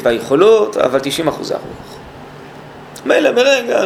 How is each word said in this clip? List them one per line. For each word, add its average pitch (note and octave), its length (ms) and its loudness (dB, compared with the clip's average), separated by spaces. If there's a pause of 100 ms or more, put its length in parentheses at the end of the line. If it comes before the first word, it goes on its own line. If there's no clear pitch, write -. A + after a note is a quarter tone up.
והיכולות, D3 720 4
אבל C3 260 2
תשעים C#3 260 -4
אחוז - 200 -4
זה - 60 -6
הרוח. - 420 -12 (1080)
מילא D4 240 2
ברגע A#3+ 560 2